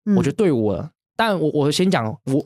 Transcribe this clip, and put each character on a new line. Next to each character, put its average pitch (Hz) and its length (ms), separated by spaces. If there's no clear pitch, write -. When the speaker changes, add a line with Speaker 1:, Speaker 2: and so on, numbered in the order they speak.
Speaker 1:
嗯。 208 100
Speaker 2:
我 185 60
觉 - 80
得 - 60
对 190 160
我， 110 360
但 220 200
我， 156 140
我 147 200
先 185 180
讲， 131 160
我， 131 200